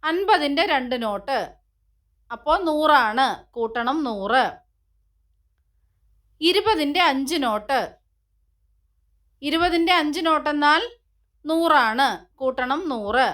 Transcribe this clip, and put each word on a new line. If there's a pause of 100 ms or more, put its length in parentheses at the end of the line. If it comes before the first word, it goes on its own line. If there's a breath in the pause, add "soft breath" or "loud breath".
അൻപതിൻ്റെ
രണ്ട് (100)
നോട്ട്, (960)
അപ്പോൾ (100)
നൂറാണ്, (300)
കൂട്ടണം (120)
നൂറ്. (2000)
ഇരുപതിൻ്റെ
അഞ്ച്
നോട്ട്, (1700)
ഇരുപതിൻ്റെ
അഞ്ച്
നോട്ടെന്നാൽ (680)
നൂറാണ്, (320)
കൂട്ടണം (120)
നൂറ്.